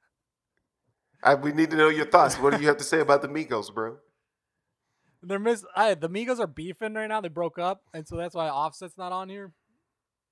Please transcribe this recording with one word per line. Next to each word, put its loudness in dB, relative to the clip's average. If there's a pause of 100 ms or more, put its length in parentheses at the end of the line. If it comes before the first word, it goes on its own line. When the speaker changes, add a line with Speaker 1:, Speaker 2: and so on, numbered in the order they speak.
(1200)
Speaker 1:
I, 6
we -2
need 2
to 0
know 6
your 0
thoughts. 6
What 4
do -2
you 4
have 4
to -8
say 0
about 4
the -8
Migos, -6
bro? -8 (1200)
Speaker 2:
They're -6
mis-, 0 (100)
I, 4
the -6
Migos -4
are -2
beefing -10
right -6
now. -4
They -10
broke -6
up, -4 (100)
and -14
so -12
that's -8
why -2
Offset's -6
not -10
on -6
here. -16 (800)